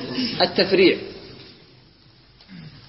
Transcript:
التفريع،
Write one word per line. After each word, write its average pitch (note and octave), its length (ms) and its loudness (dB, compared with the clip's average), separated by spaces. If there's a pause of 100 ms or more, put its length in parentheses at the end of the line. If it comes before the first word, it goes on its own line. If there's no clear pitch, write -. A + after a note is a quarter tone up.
(420)
التفريع، F3+ 560 4 (1900)